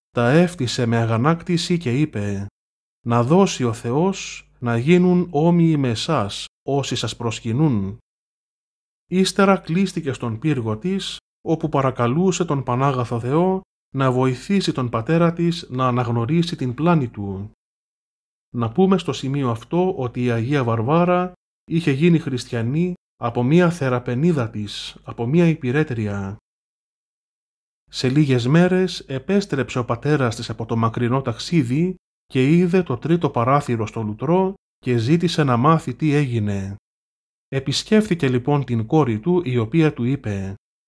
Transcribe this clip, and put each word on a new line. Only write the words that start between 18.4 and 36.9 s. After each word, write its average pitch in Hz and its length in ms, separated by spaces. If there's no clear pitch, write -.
Να 117 160
πούμε 190 260
στο 147 160
σημείο 135 360
αυτό 175 480
ότι 123 260
η 123 80
Αγία 123 320
Βαρβάρα 170 680
είχε 165 200
γίνει 160 280
χριστιανή 127 760
από 120 280
μία 165 260
θεραπενίδα 127 800
της, - 540
από - 220
μία 170 220
υπηρέτρια. 117 920
Σε - 260
λίγες 131 380
μέρες 180 520
επέστρεψε 139 800
ο 117 60
πατέρας 131 500
της 117 140
από 113 160
το 113 100
μακρινό 120 460
ταξίδι 151 720
και 131 240
είδε 175 340
το 127 140
τρίτο 160 320
παράθυρο 120 560
στο 113 160
λουτρό 160 520
και 123 200
ζήτησε 160 460
να 127 140
μάθει 143 360
τι 147 200
έγινε. 104 640